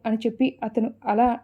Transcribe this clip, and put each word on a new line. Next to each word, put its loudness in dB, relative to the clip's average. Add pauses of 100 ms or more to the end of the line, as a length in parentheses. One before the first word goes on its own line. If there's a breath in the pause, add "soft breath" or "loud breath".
అని -2
చెప్పి -2
అతను -2 (140)
అలా 2